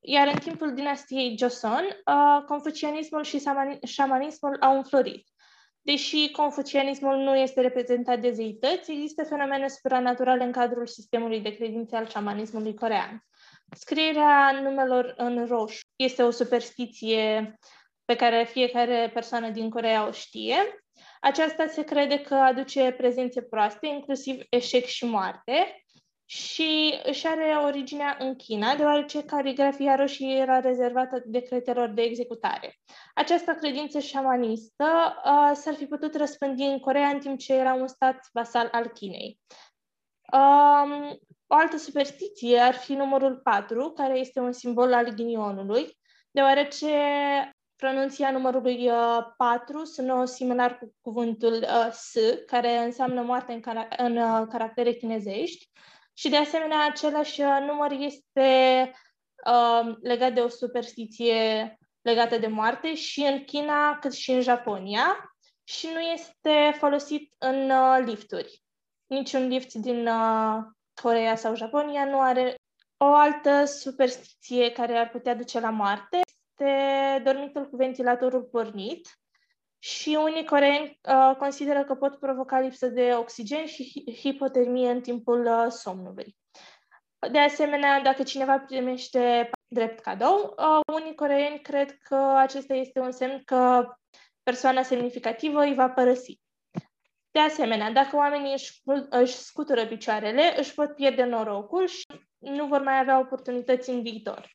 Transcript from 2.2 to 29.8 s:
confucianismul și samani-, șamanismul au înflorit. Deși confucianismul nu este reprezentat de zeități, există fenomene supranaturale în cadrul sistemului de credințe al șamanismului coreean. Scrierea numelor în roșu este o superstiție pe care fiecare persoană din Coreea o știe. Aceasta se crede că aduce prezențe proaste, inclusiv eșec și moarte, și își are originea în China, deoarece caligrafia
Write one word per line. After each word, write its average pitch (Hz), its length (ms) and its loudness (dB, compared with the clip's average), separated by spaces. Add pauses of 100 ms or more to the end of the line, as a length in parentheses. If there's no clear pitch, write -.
confucianismul 302 760 -6
și 294 160 -6
samani-, 277 480 -4
șamanismul 277 720 -2
au 269 160 6
înflorit. 269 500 0 (540)
Deși 294 500 -2
confucianismul 277 880 -2
nu 269 200 2
este 262 240 0
reprezentat 247 580 0
de 240 120 0
zeități, 226 640 -4
există 302 320 -6
fenomene 277 440 -2
supranaturale 254 760 0
în 247 80 -4
cadrul 240 340 -2
sistemului 226 540 -4
de 208 160 -8
credințe 226 400 -6
al 226 120 -4
șamanismului 214 680 -6
coreean. 214 500 -4 (460)
Scrierea 294 920 4
numelor 262 540 0
în 240 300 -4
roșu 226 340 -4 (160)
este 254 260 0
o 240 80 4
superstiție 220 1300 -2 (460)
pe 240 120 0
care 233 280 4
fiecare 240 680 0
persoană 233 340 -6
din 220 220 -6
Coreea 220 360 0
o 220 60 -6
știe. 220 440 -6 (640)
Aceasta 320 460 0
se 311 160 -6
crede 285 380 0
că 285 140 -6
aduce 262 580 4
prezențe 247 500 -2
proaste, 214 440 0
inclusiv 277 640 -6
eșec 247 340 2
și - 200 -8
moarte, 240 800 -2 (400)
și 311 800 -2
își 285 220 -4
are 320 280 0 (100)
originea 285 540 -4
în 262 180 -6
China, 220 380 -2
deoarece 294 500 0
caligrafia 277 720 0